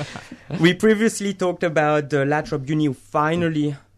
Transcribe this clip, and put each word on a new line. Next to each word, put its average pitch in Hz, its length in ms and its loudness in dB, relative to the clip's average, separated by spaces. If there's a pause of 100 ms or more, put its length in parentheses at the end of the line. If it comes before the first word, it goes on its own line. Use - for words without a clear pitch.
<laughs> - 540 -10
We 175 160 4
previously 214 580 2
talked 180 300 -2
about 151 480 0
the 143 120 2
La 147 200 0
Trobe 139 260 -6
Uni 156 160 0
who 139 80 0
finally 151 840 -2 (220)